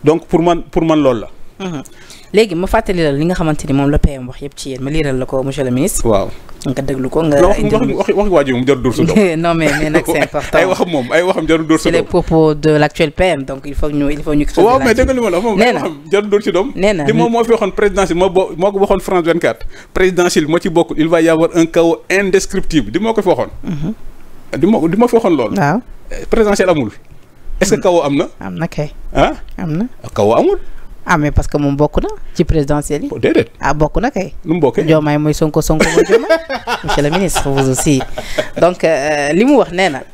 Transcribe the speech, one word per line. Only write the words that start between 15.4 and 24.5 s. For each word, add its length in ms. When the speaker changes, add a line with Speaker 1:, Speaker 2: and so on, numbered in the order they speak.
Speaker 1:
moom, 140
Speaker 2:
Nee 80
Speaker 1:
ay 60
Speaker 2:
na. 80
Speaker 1:
waxam 160
jarul 200
dóor 120
ci 120
doom. 220
Speaker 2:
Nee 180
na. 100
Speaker 1:
Di 80
moom 180
moo 140
fi 80
waxoon 200
présidentiel, 460
moo 120
bo-, 280
moo 140
ko 80
waxoon 220
France 240
vingt-quatre. 420
Présidentiel 540
moo 100
ci 120
bokk, 260
il 140
va 120
y 60
avoir 260
un 120
chaos 320
indescriptible. 840
Di 80
moo 140
ko 80
fi 60
waxoon. 220
Speaker 2:
Mhm. 300